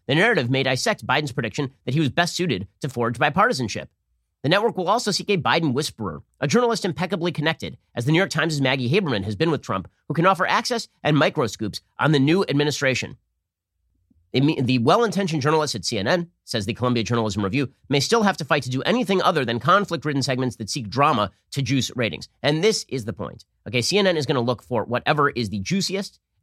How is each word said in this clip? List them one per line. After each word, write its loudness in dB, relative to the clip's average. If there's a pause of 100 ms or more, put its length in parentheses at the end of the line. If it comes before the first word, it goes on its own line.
the 2
narrative 2
may 2
dissect -2
Biden's 0
prediction -6 (140)
that -4
he 0
was 2
best -2
suited -2 (140)
to -6
forge -4
bipartisanship. 0 (560)
The 0
network 2
will -2
also 0
seek -4
a 2
Biden 2
whisperer, -6 (180)
a -2
journalist 0
impeccably -2
connected, -4 (180)
as -4
the 2
New 4
York 2
Times' 0
Maggie 0
Haberman 0
has -4
been 0
with -2
Trump, -6 (180)
who -4
can 2
offer 4
access -2 (160)
and 4
microscoops 0 (180)
on 4
the 4
new 4
administration. 0 (1160)
It 4
me-, 2
the 2
well-intentioned 2
journalists 0
at -8
C -2
N -2
N, 0 (160)
says -4
the -4
Columbia 0
Journalism 0
Review, -2 (200)
may 2
still 2
have 0
to -8
fight 0
to -6
do -2
anything 0
other 2
than -2
conflict-ridden 0
segments -2
that -8
seek -6
drama 2 (200)
to -4
juice 0
ratings. -4 (140)
And 0
this 0
is -6
the -6
point. -12 (240)
Okay, 0
C 0
N 4
N 2
is -2
gonna 0
look -2
for -2
whatever 0
is -4
the -4
juiciest, -4 (240)